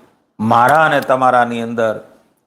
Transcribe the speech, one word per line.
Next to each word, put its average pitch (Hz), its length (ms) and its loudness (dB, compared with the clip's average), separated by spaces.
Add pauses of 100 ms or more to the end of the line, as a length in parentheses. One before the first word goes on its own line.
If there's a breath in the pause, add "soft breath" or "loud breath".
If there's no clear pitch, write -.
(400)
મારા 120 480 2
અને 147 120 0 (100)
તમારાની 123 580 0
અંદર 113 280 -4 (520)